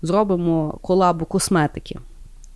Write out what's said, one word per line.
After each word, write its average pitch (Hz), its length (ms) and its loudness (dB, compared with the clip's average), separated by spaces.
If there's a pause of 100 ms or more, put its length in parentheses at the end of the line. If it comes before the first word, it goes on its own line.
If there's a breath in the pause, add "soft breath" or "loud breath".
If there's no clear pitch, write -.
зробимо 170 800 0
колабу 180 440 2
косметики». - 760 0 (560)